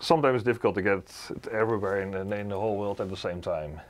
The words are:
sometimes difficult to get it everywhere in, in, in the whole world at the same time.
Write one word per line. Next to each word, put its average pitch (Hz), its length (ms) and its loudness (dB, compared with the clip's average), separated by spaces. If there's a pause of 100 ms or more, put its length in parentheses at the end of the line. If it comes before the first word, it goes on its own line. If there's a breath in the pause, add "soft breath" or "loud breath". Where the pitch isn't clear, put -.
sometimes 139 420 4
difficult 113 320 2
to 98 80 0
get 98 160 4
it - 520 -12
everywhere 107 520 2
in, 98 100 -4
in, 95 200 -4
in 101 180 -4
the 98 100 -2
whole 107 160 0
world 101 240 -2
at 101 80 -2
the 95 80 -6
same 90 240 -6
time. 80 500 -4